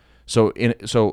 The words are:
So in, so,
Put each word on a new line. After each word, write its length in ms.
So 280
in, 200
so, 260